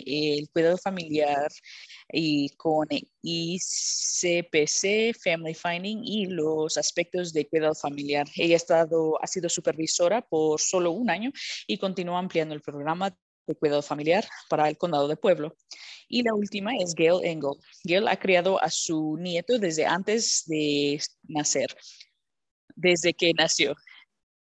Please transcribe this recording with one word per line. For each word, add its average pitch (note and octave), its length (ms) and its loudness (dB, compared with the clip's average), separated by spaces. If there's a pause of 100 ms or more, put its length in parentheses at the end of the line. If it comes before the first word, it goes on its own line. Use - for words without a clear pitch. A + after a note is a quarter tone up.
el D3 440 -2
cuidado E3+ 280 2
familiar D3+ 720 0 (640)
y D3 460 2
con D#3 320 0 (320)
I E3+ 360 -4
C - 920 -2
P D3+ 160 2
C, A3 460 0
Family E3 400 -4
Finding F3+ 500 -6
y G3+ 220 -2
los D#3 500 -2
aspectos F3 560 -2
de D3+ 160 0
cuidado D#3 260 2
familiar. C#3+ 600 -2
Ella E3+ 200 4
ha - 20 4
estado, E3 680 2
ha - 40 -4
sido E3+ 200 -4
supervisora F3 800 0
por D#3 320 2
solo F3 320 0
un A#3 180 -2
año G#3 220 -2 (360)
y G#3+ 100 -2
continúa F3+ 420 -4
ampliando E3 340 -2
el D3 60 -8
programa D#3+ 580 -4 (300)
de D#3 80 -2
cuidado D3 260 2
familiar D3+ 460 0 (220)
para D3+ 180 4
el D3+ 100 -2
condado D3 300 0
de D3+ 80 0
Pueblo. E3 400 2 (540)
Y B3 140 0
la A#3 100 0
última G#3 420 -2
es F3 200 -2
Gail E3+ 280 4
Engel. D#3 300 -2 (320)
Gail F#3+ 240 2
ha F#3+ 100 2
criado F#3 420 4
a E3 80 2
su D#3 520 -2
nieto F3+ 360 0
desde D#3+ 280 0
antes G#3 640 0
de D3 540 0 (280)
nacer, D3 440 -2 (1000)
desde E3+ 380 4
que E3+ 200 2
nació. D#3+ 400 2 (760)